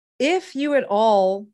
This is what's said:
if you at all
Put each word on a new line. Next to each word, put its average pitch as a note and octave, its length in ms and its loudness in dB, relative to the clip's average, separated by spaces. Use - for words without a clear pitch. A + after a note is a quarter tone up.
if E4+ 360 -2
you D4 180 -2
at C4+ 100 0
all G3+ 720 0